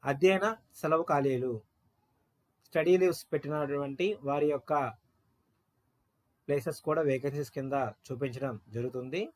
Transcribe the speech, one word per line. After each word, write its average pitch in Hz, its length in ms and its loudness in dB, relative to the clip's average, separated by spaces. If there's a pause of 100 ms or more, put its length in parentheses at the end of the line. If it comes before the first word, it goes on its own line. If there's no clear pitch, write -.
అధ్యయన 185 420 4 (320)
సెలవు 160 320 2
ఖాళీలు, 135 420 2 (1120)
స్టడీ 170 340 4
లీవ్స్ 180 220 2 (100)
పెట్టినటువంటి 143 760 -2 (240)
వారి 143 240 2
యొక్క 139 180 -4 (1800)
ప్లేసెస్ 143 380 -2
కూడా 156 220 0
వేకెన్సీస్ 135 480 -2
కింద 135 180 -4 (320)
చూపించడం 127 480 -6 (200)
జరుగుతుంది. 127 460 -4 (140)